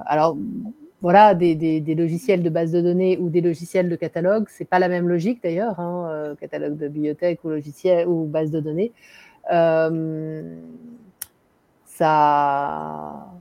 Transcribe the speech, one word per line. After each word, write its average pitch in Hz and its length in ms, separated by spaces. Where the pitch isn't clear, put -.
alors, 151 300
voilà, 196 340
des, 170 200
des, 156 260
des 156 140
logiciels 170 480
de 170 80
base 165 200
de 170 100
données 180 380
ou 175 120
des 175 100
logiciels 175 480
de 170 80
catalogue, 180 520
c'est - 160
pas 180 140
la 180 100
même 175 200
logique 180 340
d'ailleurs, 185 380
hein, 175 300
euh, 151 260
catalogue 147 400
de 151 120
bibliothèque 151 560
ou 165 60
logiciel 156 560
ou 165 200
base 156 240
de 160 100
données. 160 320
Euh, 160 1040
ça, 151 1400